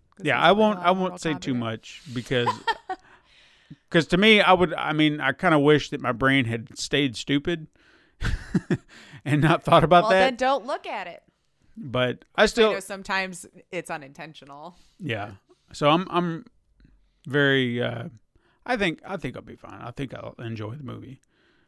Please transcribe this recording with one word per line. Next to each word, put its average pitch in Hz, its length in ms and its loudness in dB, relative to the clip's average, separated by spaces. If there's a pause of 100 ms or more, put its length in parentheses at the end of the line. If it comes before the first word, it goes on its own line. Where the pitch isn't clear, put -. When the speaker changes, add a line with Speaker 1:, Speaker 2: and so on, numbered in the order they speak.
(160)
Speaker 1:
'Cause 190 100 -18
Speaker 2:
Yeah, 127 100 2
Speaker 1:
he's 131 80 2
Speaker 2:
I - 20 8
Speaker 1:
playing 196 120 6
Speaker 2:
won't, 214 180 4
Speaker 1:
a 180 40 -10
lot 170 60 0
Speaker 2:
I 180 40 4
Speaker 1:
of 185 60 4
Speaker 2:
won't 185 40 -2 (120)
Speaker 1:
Mortal 180 60 -14
Speaker 2:
say 160 160 -2
too 139 200 -4
Speaker 1:
Kombat. 123 40 -2
Speaker 2:
much 113 440 -8 (120)
because, 120 340 -2
Speaker 1:
<laughs> - 1400 -10
Speaker 2:
'cause - 180 4
to 180 80 0
me, 208 240 8
I 175 120 6
would, 175 220 4
I 135 180 -4
mean, 151 280 2
I 139 120 0
kinda 165 260 2
wish 143 320 4
that 143 100 -8
my 127 120 -2
brain 135 340 2
had 117 320 -8
stayed 139 380 -2
stupid 156 500 -4 (540)
<laughs> - 1040 -6
and 147 180 0
not 160 200 2
thought 165 220 6
about 175 200 6
Speaker 1:
Well, 220 80 0
Speaker 2:
that. 285 80 6
Speaker 1:
then 262 160 2
don't 254 300 0
look 359 200 -8
at 214 200 -10
it. - 160 -18 (540)
Speaker 2:
But 123 480 -4 (120)
I 208 100 4
still 214 240 2
Speaker 1:
I - 40 -2
know 196 60 -6
sometimes 190 680 -8 (240)
it's 175 200 -8
unintentional. 147 880 -16 (220)
Speaker 2:
Yeah. 107 340 -8 (400)
So 147 160 0
I'm, 165 220 2
I'm 170 340 -4 (840)
very, 131 560 2
uh, 117 260 -6 (580)
I 247 100 0
think, 190 300 -2
I 190 100 -8
think 127 200 -10
I'll 101 60 -14
be - 140 -18
fine. 98 240 -20
I 120 100 -14
think 127 240 -10
I'll 113 240 -14
enjoy 113 360 -10
the 147 100 -16
movie. 113 360 -16 (480)